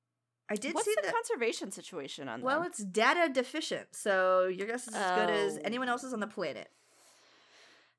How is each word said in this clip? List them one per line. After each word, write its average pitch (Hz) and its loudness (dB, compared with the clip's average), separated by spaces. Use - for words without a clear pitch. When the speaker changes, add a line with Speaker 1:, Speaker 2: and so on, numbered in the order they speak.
Speaker 1:
I 214 -2
did 262 -4
Speaker 2:
What's 415 2
Speaker 1:
see 415 4
Speaker 2:
the 605 2
Speaker 1:
that - 0
Speaker 2:
conservation 269 -2
situation 175 -8
on 117 -6
Speaker 1:
Well, 277 2
Speaker 2:
them? 349 -2
Speaker 1:
it's 226 -10
data 269 4
deficient, 247 -2
so 185 4
your 185 -2
guess 240 -6
is 220 -8
as 185 2
good 180 4
as - 2
Speaker 2:
Oh. - -8
Speaker 1:
anyone 247 -2
else's 247 -2
on 220 -2
the 202 -2
planet. 151 -6